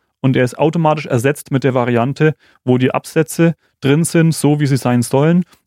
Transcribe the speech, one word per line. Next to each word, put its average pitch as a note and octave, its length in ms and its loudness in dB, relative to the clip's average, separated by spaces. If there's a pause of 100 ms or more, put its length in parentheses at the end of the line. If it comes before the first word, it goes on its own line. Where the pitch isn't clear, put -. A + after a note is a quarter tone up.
(200)
und C3+ 160 0
er B2+ 80 2
ist - 140 -6
automatisch D3+ 480 0
ersetzt C3+ 440 -2
mit C3+ 140 -2
der B2+ 100 0
Variante, B2+ 600 0 (300)
wo B2+ 140 2
die B2+ 140 0
Absätze D#3+ 600 -2 (260)
drin D3 240 0
sind, D#3+ 300 2
so D3 260 0
wie D3 60 0
sie C3+ 100 0
sein B2 260 0
sollen D#3+ 420 2 (220)